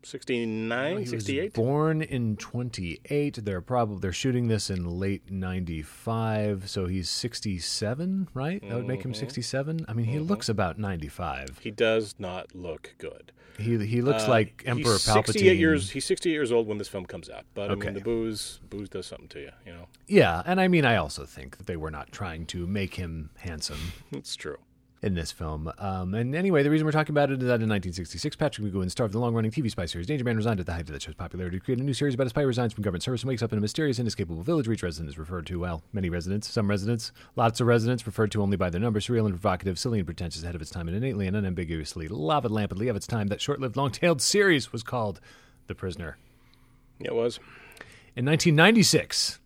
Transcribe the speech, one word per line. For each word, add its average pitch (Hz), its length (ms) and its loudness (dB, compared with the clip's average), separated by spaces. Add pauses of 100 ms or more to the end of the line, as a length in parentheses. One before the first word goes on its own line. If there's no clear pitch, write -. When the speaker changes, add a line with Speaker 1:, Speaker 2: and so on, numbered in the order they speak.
Speaker 1:
Sixty-nine, 117 920 -2
Speaker 2:
He 214 40 -4
was 123 100 -6
Speaker 1:
sixty-eight? 120 440 -2
Speaker 2:
born 151 480 2
in 120 340 -2
twenty-eight. 120 1040 -4
They're 95 200 -2
probably, 110 380 0
they're 92 120 0
shooting 123 360 2
this 107 200 2
in 90 160 -2 (160)
late 98 300 -2
ninety-five, 95 1400 -2
so 95 180 -2
he's 92 220 -2
sixty-seven, 123 1300 -4
right? 156 340 -4
That 117 80 -4
would 120 100 -4
make 123 180 -4
him 127 80 -4
Speaker 1:
Mm-hmm. 107 80 -6
Speaker 2:
sixty-seven. 143 680 -4
I 110 60 -8
mean, 117 120 2
he 123 120 0
Speaker 1:
Mm-hmm. 156 100 -2
Speaker 2:
looks 202 200 0
about 98 300 0
ninety-five. 78 840 -6
Speaker 1:
He 107 100 -8
does 110 480 2
not 92 360 -8
look 87 440 -10
good. - 340 -14 (260)
Speaker 2:
He, 113 280 0
he 120 160 0
looks 120 220 2
Speaker 1:
Uh, 127 60 2
Speaker 2:
like 113 360 4
Emperor 123 280 4
Speaker 1:
he's 95 120 2
Speaker 2:
Palpatine. 107 200 4
Speaker 1:
sixty-eight 185 320 6
years, 156 320 4
he's 135 140 -4
sixty-eight 180 300 0
years 131 180 0
old 117 140 4
when 104 120 -2
this 98 100 -6
film 95 180 -8
comes 87 240 -14
out, 110 140 -14 (100)
but, 104 160 -4
I 101 40 2
mean, 104 100 -4
Speaker 2:
Okay. 107 80 -4
Speaker 1:
the 98 80 -6
booze, 113 680 -4
booze 101 220 -10
does 92 160 -10
something - 220 -16
to 76 120 -14
you, 67 100 -14 (140)
you 87 80 -16
know? 85 140 -16 (200)
Speaker 2:
Yeah, 104 380 6
and 185 160 2
I 185 80 6
mean, 170 160 6
I 117 120 6
also 76 280 -2
think - 340 -14
that 92 80 -14
they 87 100 -4
were 78 140 -6
not 71 220 -12
trying 82 340 -8
to 87 200 -6
make 98 300 -2
him 82 420 -6
handsome. 78 400 -8 (180)
Speaker 1:
<laughs> - 160 -16
It's - 240 -10
true. - 220 -10 (440)
Speaker 2:
In 104 100 2
this 82 200 -2
film. 78 440 -6
Um, 92 380 -4
and 120 200 0
anyway, 175 280 4
the 143 80 4
reason 156 160 4
we're 151 60 2
talking 151 200 2
about 143 180 4
it 131 120 0
is 123 40 2
that 120 140 4
in 110 80 2
nineteen 95 240 0
sixty-six, 87 440 -6
Patrick 120 360 -2
McGowan, 92 180 0
star 123 140 0
of 98 80 -2
the 110 60 0
long-running 113 320 2
T 160 100 -2
V 117 80 0
spy 92 160 -4
series 85 220 -6
Danger 135 180 -2
Man, 120 100 2
resigned 107 260 2
at 85 40 -4
the 80 80 -4
height 80 160 -6
of 76 60 -10
that 69 80 -8
show's 78 120 -10
popularity 90 440 -6
to 90 40 -8
create 127 160 0
a 127 40 -2
new 139 100 0
series 139 220 0
about 131 120 2
a 117 40 -2
spy 151 100 0
who 143 60 4
resigns 120 260 2
from 104 120 -6
government 87 180 0
service 123 180 -2
and 127 80 -4
wakes 120 140 -2
up 110 100 -2
in 107 60 0
a - 20 2
mysterious, 120 380 0
inescapable 90 440 -2
village 143 240 2
where 113 60 2
each 104 100 0
resident 80 280 -4
is 71 80 -12
referred 87 260 -8
to, 87 160 -4
well, 85 220 -4 (100)
many 95 160 0
residents, 90 400 -2
some 104 220 2
residents, 107 420 0 (240)
lots 117 240 2
of 120 60 4
residents, 120 400 4
referred 107 260 0
to 104 80 0
only 98 160 4
by 90 140 2
their 85 100 -2
number, 110 180 2
surreal 110 280 2
and 98 80 2
provocative, 92 440 0
silly 117 200 0
and 90 80 0
pretentious, 82 360 -6
ahead 82 120 -6
of 78 80 -6
its - 80 -10
time, 85 180 -6
and 90 80 -2
innately 107 300 0
and 95 100 0
unambiguously 82 720 -4
lava-lampedly 113 800 0
of 110 80 0
its - 100 -6
time. 107 200 0
That - 160 -2
short-lived, 131 340 -2
long-tailed 139 460 2
series 190 500 4
was 117 100 -6
called 107 380 -2 (460)
The 92 80 -6
Prisoner. 85 420 -8 (840)
Speaker 1:
It - 160 -4
was. 117 260 0 (760)
Speaker 2:
In 123 80 0
nineteen 156 320 6
ninety-six - 880 6